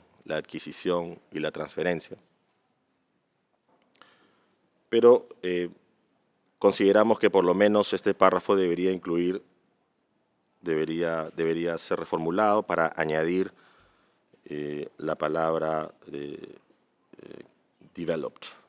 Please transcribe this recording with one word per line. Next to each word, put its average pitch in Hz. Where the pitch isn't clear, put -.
la 78
adquisición 85
y 76
la 78
transferencia. 82
Pero, 117
eh, 87
consideramos 104
que 101
por 92
lo 87
menos 104
este 98
párrafo 95
debería 92
incluir, 90
debería, 80
debería 82
ser 82
reformulado 92
para 82
añadir, 82
eh, 73
la 78
palabra 78
de, 71
eh, -
"developed" 80